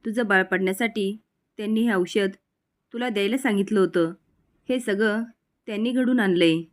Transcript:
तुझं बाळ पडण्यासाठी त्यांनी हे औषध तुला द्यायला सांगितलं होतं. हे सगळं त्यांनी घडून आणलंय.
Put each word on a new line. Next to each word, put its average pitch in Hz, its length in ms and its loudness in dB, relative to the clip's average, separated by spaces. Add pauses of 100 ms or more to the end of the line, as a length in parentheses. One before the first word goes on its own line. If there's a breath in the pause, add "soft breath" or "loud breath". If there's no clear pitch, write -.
तुझं 226 200 -2
बाळ 196 180 4
पडण्यासाठी 196 760 -2 (360)
त्यांनी 220 240 -2
हे 233 120 2
औषध 190 360 0 (640)
तुला 240 160 -4
द्यायला 208 280 0
सांगितलं 208 420 0
होतं. 170 340 2 (560)
हे 254 100 0
सगळं 214 440 -2 (420)
त्यांनी 220 260 -4
घडून 254 280 0
आणलंय. 170 420 2 (120)